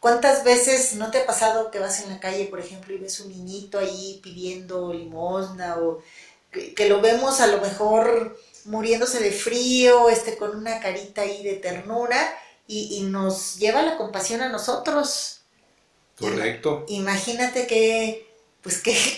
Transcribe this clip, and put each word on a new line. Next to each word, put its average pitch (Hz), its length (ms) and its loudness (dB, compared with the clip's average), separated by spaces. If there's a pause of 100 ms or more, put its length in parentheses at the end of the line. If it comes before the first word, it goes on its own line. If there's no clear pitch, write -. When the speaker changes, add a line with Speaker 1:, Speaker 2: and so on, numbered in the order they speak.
Speaker 1:
¿Cuántas 240 440 4
veces 247 500 4
no 220 160 -6
te 262 80 2
ha 262 80 2
pasado 220 440 2
que 208 100 -8
vas 190 220 -4
en 196 80 -12
la 190 100 -12
calle, 196 260 -4
por 190 140 -10
ejemplo, 190 340 -14
y 190 40 -10
ves 190 220 -10
un 196 100 -16
niñito 190 480 -10
ahí 190 440 -6
pidiendo 180 720 -8
limosna, 175 840 -6
o 165 240 -2 (500)
que, - 220 -10
que - 140 2
lo 202 120 6
vemos 254 400 4
a 240 80 6
lo 202 120 2
mejor 220 760 2 (260)
muriéndose 226 560 0
de 202 120 2
frío, 247 760 6
este, 226 280 2
con 208 200 -4
una 220 240 -6
carita 202 420 -6
ahí 202 200 -4
de 196 120 -4
ternura, 208 640 -2 (500)
y, 214 300 -6
y 196 60 -4
nos 190 520 -2
lleva 220 260 2
la 320 140 0
compasión 196 460 -4
a 262 60 -2
nosotros? 285 920 -2 (760)
Speaker 2:
Correcto. 113 680 -2
Speaker 1:
Imagínate 233 800 -2
que, 220 640 2 (340)
pues, - 200 -4
que 226 140 2 (220)